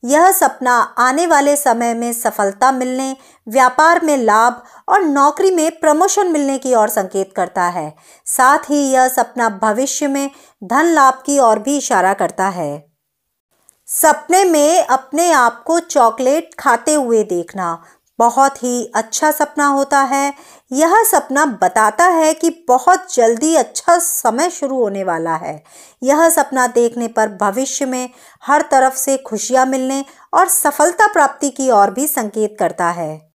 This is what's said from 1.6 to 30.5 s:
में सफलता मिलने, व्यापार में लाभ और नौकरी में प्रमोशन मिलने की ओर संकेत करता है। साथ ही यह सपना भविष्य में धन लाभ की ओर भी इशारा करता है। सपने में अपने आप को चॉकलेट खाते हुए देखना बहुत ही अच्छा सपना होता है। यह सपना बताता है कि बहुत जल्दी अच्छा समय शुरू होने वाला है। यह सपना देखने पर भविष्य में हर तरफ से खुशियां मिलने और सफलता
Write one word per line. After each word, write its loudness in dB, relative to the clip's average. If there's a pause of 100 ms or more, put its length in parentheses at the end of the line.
में -6
सफलता -2
मिलने, -4 (320)
व्यापार 2
में 2
लाभ 2 (280)
और 2
नौकरी 2
में -2
प्रमोशन 2
मिलने -2
की -2
ओर 2
संकेत -4
करता -4
है। -6 (340)
साथ 2
ही 0
यह 2
सपना -2 (140)
भविष्य -2
में -4 (320)
धन 0
लाभ 2
की 0
ओर 4
भी -2
इशारा 0
करता -4
है। -8 (1040)
सपने 2
में 4
अपने 0
आप 0
को 0
चॉकलेट 0
खाते 0
हुए 0
देखना -6 (420)
बहुत 2
ही -4
अच्छा -2
सपना -2
होता 0
है। -2 (380)
यह 2 (100)
सपना 0 (160)
बताता 2
है 2
कि -2 (180)
बहुत 2
जल्दी 0
अच्छा 0
समय -2
शुरू -6
होने -4
वाला -4
है। -10 (400)
यह 2
सपना 0
देखने -2
पर -2
भविष्य -4
में -6 (340)
हर 2 (100)
तरफ 2
से -2
खुशियां -2
मिलने -4 (300)
और 2
सफलता 0